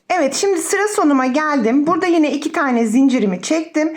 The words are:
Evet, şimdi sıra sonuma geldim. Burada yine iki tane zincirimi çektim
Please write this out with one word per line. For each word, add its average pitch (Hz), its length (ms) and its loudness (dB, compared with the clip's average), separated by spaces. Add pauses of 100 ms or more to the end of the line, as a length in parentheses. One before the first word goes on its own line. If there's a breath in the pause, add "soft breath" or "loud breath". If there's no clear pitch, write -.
Evet, 294 260 0
şimdi 392 240 0
sıra 392 300 -2
sonuma 294 380 2
geldim. 285 600 0
Burada 349 200 0
yine 330 260 2
iki 294 200 -6
tane 247 340 0
zincirimi 220 560 2
çektim 320 540 -2